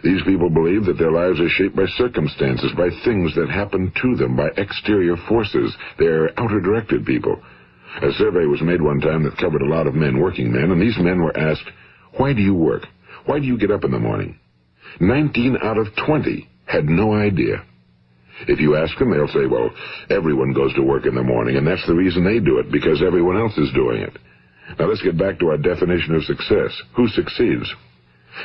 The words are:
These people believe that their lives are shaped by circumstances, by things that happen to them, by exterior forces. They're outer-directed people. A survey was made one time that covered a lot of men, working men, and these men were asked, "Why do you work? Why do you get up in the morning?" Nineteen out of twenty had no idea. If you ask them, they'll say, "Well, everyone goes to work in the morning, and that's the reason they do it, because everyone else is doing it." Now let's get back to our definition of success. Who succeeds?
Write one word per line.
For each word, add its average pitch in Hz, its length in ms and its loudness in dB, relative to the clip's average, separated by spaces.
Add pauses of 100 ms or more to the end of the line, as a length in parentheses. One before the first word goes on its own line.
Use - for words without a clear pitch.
These 87 200 2
people 90 260 2
believe 85 380 2
that 82 100 0
their 80 160 2
lives 85 280 2
are 87 80 2
shaped 95 280 0
by 95 80 2 (140)
circumstances, 71 760 -2
by 87 160 0 (160)
things 92 300 0
that 80 160 -2
happen 95 500 -4
to 127 160 0
them, 64 180 0
by - 220 0
exterior 98 600 0 (120)
forces. 104 480 0 (220)
They're 80 420 2
outer-directed 104 640 0
people. 57 340 -2 (600)
A 71 120 2
survey 90 340 2
was 71 160 0
made 85 180 2
one 71 220 2
time 78 220 2
that 69 120 -4
covered 76 240 0
a 67 80 0
lot 80 180 0
of 67 80 0
men, 71 240 2
working 65 320 0
men, 67 200 2
and 85 100 4
these 107 180 2
men 90 220 2
were 78 160 0
asked, 76 340 -2 (440)
"Why 139 180 0
do 110 80 0
you 98 140 2
work? 78 340 0 (380)
Why 139 140 0
do 139 60 -2
you 123 120 0
get 101 120 2
up 101 140 0
in 67 60 0
the 62 100 -2
morning?" - 360 -4 (640)
Nineteen 127 600 2
out 107 140 -2
of 107 180 -2
twenty - 540 -2 (160)
had 78 240 0
no 101 240 2
idea. 90 500 0 (840)
If - 100 2
you 76 160 2
ask 80 240 -2
them, 127 120 2
they'll 73 180 2
say, 71 160 0
"Well, 60 260 0 (380)
everyone 67 460 0
goes 67 200 0
to 69 80 2
work 67 220 0
in 65 100 0
the 64 80 -2
morning, 60 340 0
and 69 100 0
that's 87 200 -2
the 85 80 2
reason 87 300 2
they 110 160 2
do - 180 2
it, - 140 -4
because 76 300 0
everyone 90 340 2
else 113 220 -2
is 69 140 0
doing 60 280 0
it." - 160 -10 (640)
Now 80 80 0
let's 104 160 -2
get 85 160 0
back 95 220 -2
to 85 100 2
our 76 80 2
definition 85 560 0
of 78 100 0
success. - 480 -2 (220)
Who 123 140 2
succeeds? 95 640 -2 (720)